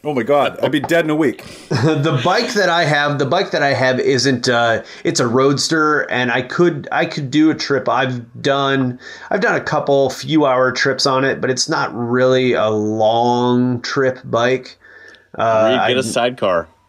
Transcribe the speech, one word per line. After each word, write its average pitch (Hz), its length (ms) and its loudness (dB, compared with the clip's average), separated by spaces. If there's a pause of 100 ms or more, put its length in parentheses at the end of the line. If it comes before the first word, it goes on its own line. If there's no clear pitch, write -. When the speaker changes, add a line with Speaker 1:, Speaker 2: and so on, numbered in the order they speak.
Speaker 1:
Oh 151 80 -2
my 123 100 0
God, 139 380 0
I'd 135 100 0
be 147 100 0
dead 165 240 0
in 156 60 -2
a 151 40 0
week. 151 280 0 (140)
Speaker 2:
<laughs> - 120 -20
The 143 560 0
bike 214 280 0
that 196 160 2
I 170 140 2
have, 147 360 0
the 151 60 0
bike 180 260 -2
that 156 120 0
I 139 100 2
have 127 280 0
isn't, 127 480 0
uh, 117 340 2 (220)
it's 160 160 0
a 123 60 2
roadster, 143 720 2 (100)
and 123 200 -2
I 127 100 0
could, 165 500 0
I 160 140 0
could 143 260 -8
do 156 200 4
a - 40 0
trip. 135 320 -2
I've 120 540 -4
done, 135 580 0 (300)
I've 196 120 0
done 202 140 0
a - 80 -4
couple 139 460 2
few 147 360 0
hour 127 280 2
trips 131 320 -2
on 131 180 0
it, 135 160 0
but 127 100 -2
it's 127 200 -2
not 143 260 -4
really 127 580 2
a 107 160 2
long 120 1120 2
trip 131 440 -2
bike. 123 520 -2 (580)
Uh, 110 520 2
Speaker 3:
Reed, 123 80 0
get 127 100 -2
a - 20 -6
Speaker 2:
I 107 40 -6
Speaker 3:
sidecar. 107 560 -2 (220)